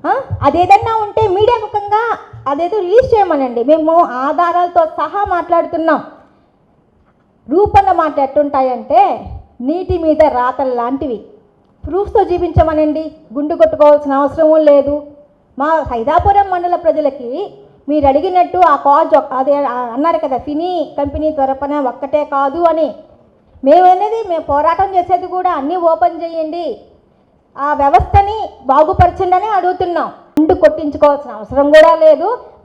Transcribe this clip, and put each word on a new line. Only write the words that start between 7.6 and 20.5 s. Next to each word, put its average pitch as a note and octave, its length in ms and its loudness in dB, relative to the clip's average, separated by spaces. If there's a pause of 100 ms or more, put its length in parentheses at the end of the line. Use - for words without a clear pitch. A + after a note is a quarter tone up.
మాట D#4 280 0
ఎట్టుంటాయంటే C4+ 1120 0 (300)
నీటి F4 360 -4
మీద D#4 260 2
రాతలు B3+ 500 0
లాంటివి. B3 520 -6 (600)
ప్రూఫ్స్తో G4+ 360 -2
చూపించమనండి, D#4+ 920 -2 (220)
గుండు D4+ 220 -4
కొట్టుకోవాల్సిన D4 580 2
అవసరం D4+ 420 2
లేదు. D4 520 2 (520)
మా D#4 300 0
సైదాపురం F4+ 600 0
మండల F4 260 -2
ప్రజలకి D4 800 -4 (360)
మీరు C#4+ 180 2
అడిగినట్టు F4 500 0
ఆ E4 180 4
కాజ్ C#4+ 420 2
ఒక-, C#4 160 -2
అదే, C4+ 200 0 (100)
ఆ A#3+ 100 -4
అన్నారు B3 440 -2
కదా, C4+ 200 -4
ఫినీ D#4 600 -6